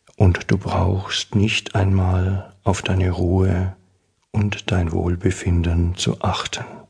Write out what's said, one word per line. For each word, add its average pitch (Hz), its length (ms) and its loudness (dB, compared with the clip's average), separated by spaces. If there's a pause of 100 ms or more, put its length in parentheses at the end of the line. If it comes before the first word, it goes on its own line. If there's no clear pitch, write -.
(160)
Und 90 340 4
du 101 80 2
brauchst 95 760 -4
nicht 107 400 0
einmal 95 800 0 (100)
auf 92 180 0
deine 92 280 0
Ruhe 92 680 0 (540)
und 104 400 -2
dein 85 220 0
Wohlbefinden 87 1040 0
zu - 260 -2
achten. - 420 -4 (260)